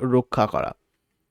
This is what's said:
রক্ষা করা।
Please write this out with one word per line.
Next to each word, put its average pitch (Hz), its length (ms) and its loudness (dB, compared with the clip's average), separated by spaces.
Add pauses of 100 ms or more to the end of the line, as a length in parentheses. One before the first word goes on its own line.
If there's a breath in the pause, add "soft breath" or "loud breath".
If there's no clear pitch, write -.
রক্ষা 123 460 0
করা। - 280 -4 (560)